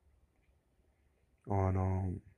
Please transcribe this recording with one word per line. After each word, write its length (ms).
on, 300
um, 440